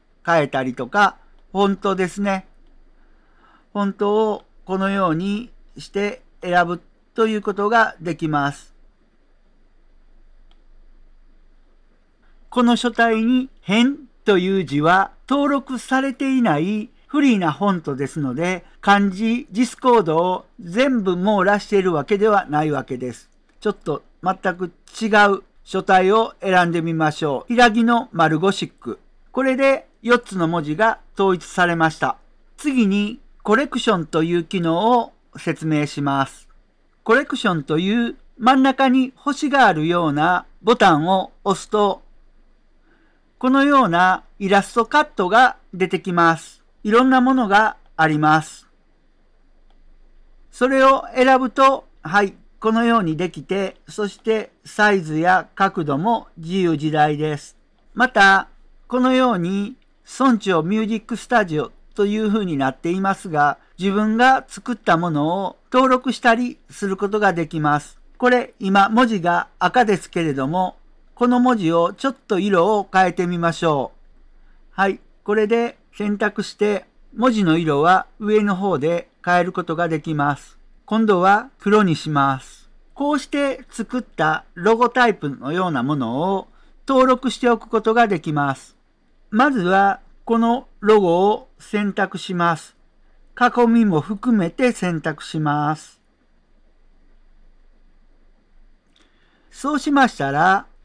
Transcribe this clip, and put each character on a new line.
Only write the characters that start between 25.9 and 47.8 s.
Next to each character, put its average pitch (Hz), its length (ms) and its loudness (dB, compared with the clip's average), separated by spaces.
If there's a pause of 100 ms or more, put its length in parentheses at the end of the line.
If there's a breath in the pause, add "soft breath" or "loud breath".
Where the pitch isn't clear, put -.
を 226 280 0
選 180 280 2
ん - 20 -4
で 170 100 -2
み 165 120 -4
ま 156 180 0
し 160 140 -6
ょ 139 240 -4
う。 240 40 -6
平 240 180 4
木 226 120 0
の 240 300 0
丸 156 260 0
ゴ 190 120 0
シ 165 140 -6
ッ 127 140 -10
ク。 110 200 -12 (320)
こ 254 120 -4
れ 262 140 0
で 269 300 0 (140)
四 240 180 2
つ 196 180 -12
の 170 100 0
文 170 160 -2
字 151 120 -6
が 214 240 0 (160)
統 190 200 2
一 165 80 -8
さ - 220 -2
れ 175 100 0
ま 160 140 2
し 156 100 -10
た。 131 180 -4 (380)
次 262 320 0
に 208 320 -2 (220)
コ 208 160 0
レ 277 100 -2
ク 269 120 -8
シ - 120 0
ョ 196 60 0
ン 165 80 -6
と 160 180 -2
い 170 120 -2
う 170 100 -4
機 185 160 -6
能 190 380 0
を 226 140 -6 (240)
説 - 280 -6
明 151 200 -2
し 147 160 -8
ま 139 260 -2
す。 - 200 -20 (560)
コ 220 120 2
レ 285 100 0
ク 285 100 -10
シ 233 120 -4
ョ 180 80 0
ン 151 80 -6
と 156 160 -2
い 226 300 -2
う - 60 -12 (220)
真 254 180 2
ん 262 80 4
中 269 240 2
に 262 280 2
星 285 340 -4
が 262 180 4
あ 190 60 4
る 156 140 -2
よ 175 200 0
う 147 60 0
な 165 320 0 (160)
ボ 233 160 2
タ 196 160 4
ン 151 140 0
を 190 260 0 (100)
押 196 160 -2
す - 100 -18
と、 208 320 0 (1400)
こ 254 100 0
の 269 160 4
よ 277 180 4
う 202 60 0
な 180 340 0 (160)
イ 202 80 -4
ラ 196 140 4
ス - 120 -8
ト 233 120 0
カ 294 160 0
ッ 302 100 -4
ト 185 160 -2
が 233 300 4 (160)
出 185 160 -4
て 185 100 -4
き 180 140 -8
ま 165 240 2
す。 - 260 -20 (200)
い 214 80 -4
ろ 233 120 6
ん 262 60 2
な 262 100 4
も 254 140 2
の 247 160 0
が 208 260 2 (220)